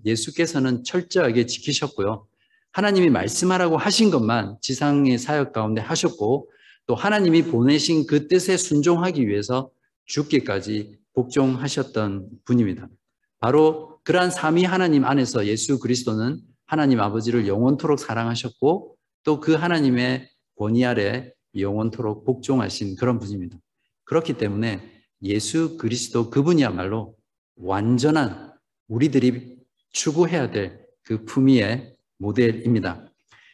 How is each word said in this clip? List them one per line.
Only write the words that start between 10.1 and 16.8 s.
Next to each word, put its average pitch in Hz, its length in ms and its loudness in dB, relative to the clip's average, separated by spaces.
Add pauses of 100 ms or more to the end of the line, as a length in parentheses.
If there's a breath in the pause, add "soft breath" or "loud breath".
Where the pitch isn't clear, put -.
복종하셨던 123 1120 -2 (160)
분입니다. 95 460 0 (500)
바로 156 640 2
그러한 180 260 0
삼위 170 360 0
하나님 160 400 2
안에서 127 420 0
예수 113 320 -2
그리스도는 120 640 -2 (240)
하나님 139 340 2